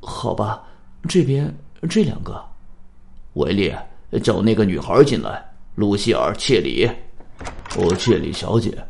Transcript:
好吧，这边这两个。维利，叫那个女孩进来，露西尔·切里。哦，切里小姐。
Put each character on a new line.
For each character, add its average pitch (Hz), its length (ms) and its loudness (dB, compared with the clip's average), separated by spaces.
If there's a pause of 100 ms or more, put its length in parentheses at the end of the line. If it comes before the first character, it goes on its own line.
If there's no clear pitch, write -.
好 - 320 -4
吧， 107 300 -2 (440)
这 175 160 4
边 135 320 0 (320)
这 214 160 4
两 143 200 0
个。 90 200 -8 (880)
维 71 200 0
利， 95 180 2 (520)
叫 98 180 2
那 110 140 4
个 107 100 4
女 87 140 0
孩 - 240 6
进 - 180 4
来， - 320 -8 (220)
露 101 200 2
西 110 160 0
尔· 73 240 2
切 117 240 2
里。 78 300 2 (880)
哦， 87 180 4
切 104 220 2
里 78 160 -4
小 - 260 0
姐。 - 300 -4